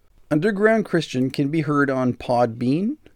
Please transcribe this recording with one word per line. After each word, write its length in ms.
Underground 520
Christian 460
can 200
be 120
heard 280
on 240
Podbean, 840